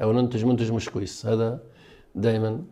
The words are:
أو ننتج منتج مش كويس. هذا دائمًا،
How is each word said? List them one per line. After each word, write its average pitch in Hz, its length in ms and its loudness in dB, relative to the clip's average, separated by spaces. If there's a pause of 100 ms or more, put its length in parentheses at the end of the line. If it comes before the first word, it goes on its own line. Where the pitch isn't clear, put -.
أو 110 100 2
ننتج 120 340 2
منتج 120 260 2
مش 113 180 -2
كويس. - 360 -8
هذا 113 340 0 (560)
دائمًا، 110 460 0 (100)